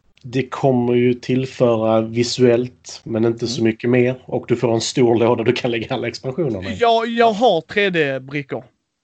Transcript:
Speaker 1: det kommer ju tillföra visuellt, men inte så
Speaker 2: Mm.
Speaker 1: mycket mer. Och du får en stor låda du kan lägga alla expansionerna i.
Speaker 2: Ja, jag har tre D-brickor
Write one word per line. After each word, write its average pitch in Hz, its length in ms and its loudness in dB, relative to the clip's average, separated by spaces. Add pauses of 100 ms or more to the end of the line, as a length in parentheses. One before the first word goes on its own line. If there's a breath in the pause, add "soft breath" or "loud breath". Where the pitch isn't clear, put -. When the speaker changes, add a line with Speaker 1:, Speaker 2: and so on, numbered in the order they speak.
(240)
Speaker 1:
det 127 260 -6
kommer 123 440 0
ju 123 200 4
tillföra 120 880 0
visuellt, 120 1000 0
men 113 220 -2
inte 117 220 -2
så 120 140 -6
Speaker 2:
Mm. 113 100 4
Speaker 1:
mycket 113 180 -4
mer. 123 360 2
Och - 220 -6
du 123 80 0
får 117 180 0
en 113 80 0
stor 120 340 2
låda 113 280 2
du 120 100 2
kan 120 180 -4
lägga 113 240 -6
alla 120 120 -6
expansionerna 120 640 -6
i. - 100 -8
Speaker 2:
Ja, 233 260 2
jag 233 260 2
har 196 300 2
tre 202 280 -2
D-brickor 139 760 -4 (400)